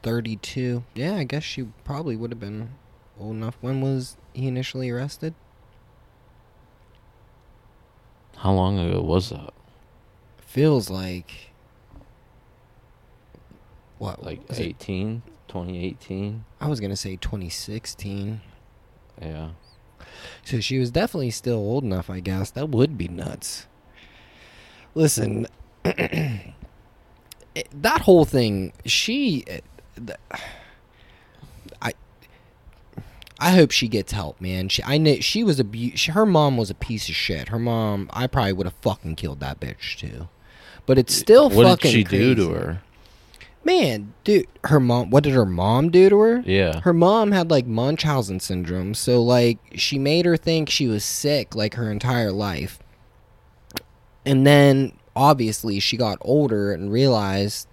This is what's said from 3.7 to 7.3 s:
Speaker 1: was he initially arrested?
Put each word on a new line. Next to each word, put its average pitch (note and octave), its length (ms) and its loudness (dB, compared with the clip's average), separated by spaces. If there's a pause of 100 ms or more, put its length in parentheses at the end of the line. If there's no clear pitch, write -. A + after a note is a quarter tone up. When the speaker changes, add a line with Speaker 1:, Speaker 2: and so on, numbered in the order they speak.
Speaker 1:
was C3 360 -4 (160)
he C3 140 -6
initially B2+ 420 -6
arrested? C#3+ 440 -8 (3000)